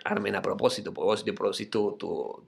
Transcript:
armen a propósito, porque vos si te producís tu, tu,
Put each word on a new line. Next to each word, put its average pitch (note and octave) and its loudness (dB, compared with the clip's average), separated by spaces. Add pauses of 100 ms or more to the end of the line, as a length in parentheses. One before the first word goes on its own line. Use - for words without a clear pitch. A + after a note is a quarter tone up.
armen G2+ 0
a F#2+ -2
propósito, G#2 2
porque D#2+ -2
vos G#2 4
si - -10
te G#2+ 0
producís G2+ -2
tu, G#2 2
tu, E2+ -6